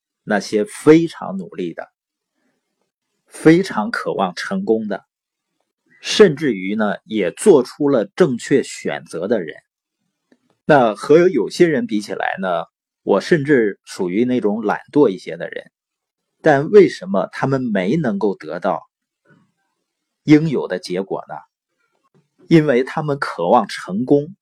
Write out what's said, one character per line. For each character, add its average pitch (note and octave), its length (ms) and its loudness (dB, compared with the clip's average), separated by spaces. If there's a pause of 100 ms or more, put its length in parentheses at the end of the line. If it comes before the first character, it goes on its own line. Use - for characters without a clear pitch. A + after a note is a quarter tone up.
(240)
那 G#2 160 -2
些 G#2 260 -2
非 E3 420 2
常 F#2 300 -12
努 F2 180 -12
力 F2 180 -8
的、 - 140 -14 (1400)
非 E3 380 4
常 A2 280 -6
渴 - 220 -6
望 F#2 220 -4
成 G2 300 -6
功 A2 220 -2
的， G2 180 -10 (960)
甚 F#3 340 4
至 C#3 180 -2
于 F#2+ 220 -6
呢， G#2 300 -2
也 G2 260 -2
做 D3+ 320 4
出 - 240 -4
了 B2 180 0
正 C3+ 320 -2
确 B2 260 0
选 D2 420 -10
择 E2 220 -8
的 A2 140 -2
人。 D#2 140 -12 (1080)
那 B2 300 4
和 F3 340 4
有 G#2+ 200 0
些 E3+ 180 2
人 C3 180 -2
比 G#2+ 160 -4
起 G#2 120 -12
来 G1+ 280 -6
呢， F2 240 -4 (380)
我 G2+ 180 0
甚 D3+ 240 -2
至 A#2+ 380 2
属 - 260 -8
于 G#2 160 0
那 B2 160 -2
种 G#2 220 -2
懒 F#2+ 180 -4 (100)
惰 D3 180 4
一 F#2 100 -6
些 E2 180 -12
的 E2 100 -10
人。 - 240 -16 (720)
但 D3 300 2
为 G3+ 180 8
什 - 160 -12
么 F#2+ 260 -2
他 - 140 -4
们 C3+ 160 0
没 G#2+ 340 -2
能 B2 220 -2
够 G2 180 -2
得 D#2 240 -12
到 F2 220 -4 (1400)
应 D3+ 260 4
有 A#2+ 180 -4
的 F#2 120 -6
结 F2+ 240 -6
果 F#2 260 -8
呢？ D#2 60 -14 (1120)
因 D#3+ 180 4
为 C3 180 2
他 D3+ 200 -8
们 C#3+ 160 -6
渴 - 280 -6
望 A2 200 4
成 G2+ 380 -8
功 D3 360 0